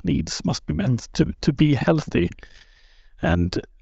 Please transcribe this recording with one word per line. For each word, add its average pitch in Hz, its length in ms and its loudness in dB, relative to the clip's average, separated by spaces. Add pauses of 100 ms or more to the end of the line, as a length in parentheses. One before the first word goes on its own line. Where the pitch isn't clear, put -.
needs - 400 -2
must - 220 -2
be - 80 -4
met 131 400 -2
to, 165 260 2
to 156 120 2
be 147 220 4
healthy. 165 560 0 (920)
And 87 380 2 (220)